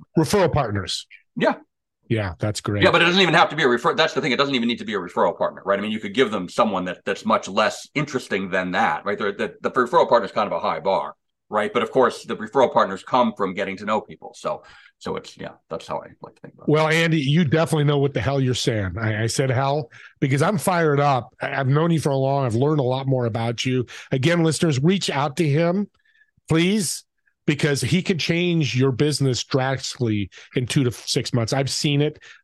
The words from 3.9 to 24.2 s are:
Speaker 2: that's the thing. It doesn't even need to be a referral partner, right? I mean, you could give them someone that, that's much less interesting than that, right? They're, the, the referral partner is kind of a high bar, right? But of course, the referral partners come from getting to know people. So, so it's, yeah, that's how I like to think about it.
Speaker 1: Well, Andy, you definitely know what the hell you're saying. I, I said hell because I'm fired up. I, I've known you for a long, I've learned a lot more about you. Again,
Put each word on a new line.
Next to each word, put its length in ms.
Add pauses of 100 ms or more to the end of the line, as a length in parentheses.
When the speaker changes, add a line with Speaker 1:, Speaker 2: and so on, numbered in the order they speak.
Speaker 2:
that's 220
the 60
thing. 100
It 60
doesn't 180
even 120
need 120
to 60
be 100
a 20
referral 400
partner, 260
right? 140
I 60
mean, 80
you 80
could 160
give 160
them 180
someone 360
that, 200
that's 180
much 240
less 460
interesting 560
than 220
that, 340
right? 100
They're, 160
the, 300
the 80
referral 400
partner 160
is 60
kind 160
of 60
a 60
high 200
bar, 340 (360)
right? 220
But 120
of 80
course, 340
the 100
referral 380
partners 300
come 340
from 160
getting 240
to 80
know 160
people. 340
So, 280 (340)
so 200
it's, 200
yeah, 140 (180)
that's 160
how 120
I 100 (160)
like 100
to 80
think 140
about 120
it. 40
Speaker 1:
Well, 160
Andy, 320
you 260
definitely 380
know 160
what 160
the 60
hell 200
you're 140
saying. 440
I, 260
I 20
said 240
hell 400 (280)
because 220
I'm 160
fired 420
up. 440
I, 160
I've 80
known 240
you 80
for 100
a 80
long, 260
I've 120
learned 240
a 40
lot 220
more 220
about 400
you. 180 (260)
Again, 320